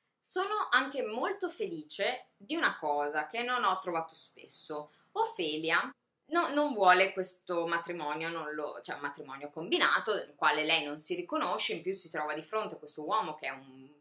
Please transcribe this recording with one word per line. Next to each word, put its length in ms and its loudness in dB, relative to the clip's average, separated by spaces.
Sono 480 -2
anche 340 2
molto 460 -2
felice 760 -4
di 180 -6
una 220 2
cosa 480 0
che 160 -4
non 220 0
ho 160 4
trovato 340 -4
spesso. 760 -6
Ophelia 760 2
no, 260 2
non 200 2
vuole 400 8
questo 520 -2
matrimonio, 640 -2
non 240 -6
lo, 300 -6
cioè 120 -6
un 60 -10
matrimonio 480 -8
combinato, 640 2
nel 220 -4
quale 300 2
lei 180 4
non 160 -6
si 160 0
riconosce, 580 -2
in 80 -4
più 140 -2
si 160 -4
trova 240 -2
di 80 -8
fronte 320 -4
a 20 -16
questo 260 -8
uomo 300 0
che 140 -8
è 40 -4
un 380 -16